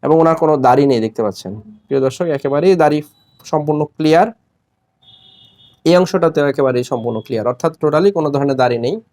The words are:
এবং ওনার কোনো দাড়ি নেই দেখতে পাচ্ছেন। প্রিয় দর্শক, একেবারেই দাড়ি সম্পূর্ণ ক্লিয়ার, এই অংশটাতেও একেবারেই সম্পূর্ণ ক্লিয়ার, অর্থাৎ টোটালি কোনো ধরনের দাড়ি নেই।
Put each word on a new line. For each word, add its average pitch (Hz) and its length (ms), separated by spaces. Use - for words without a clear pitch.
এবং 147 160
ওনার 165 160
কোনো 160 220
দাড়ি 127 280
নেই 131 140
দেখতে 110 240
পাচ্ছেন। 95 280
প্রিয় 135 160
দর্শক, 135 240
একেবারেই 147 500
দাড়ি 151 240
সম্পূর্ণ 151 400
ক্লিয়ার, 160 420
এই 165 120
অংশটাতেও 165 500
একেবারেই 131 360
সম্পূর্ণ 117 360
ক্লিয়ার, 113 280
অর্থাৎ 139 300
টোটালি 156 340
কোনো 165 180
ধরনের 139 260
দাড়ি 123 240
নেই। 135 180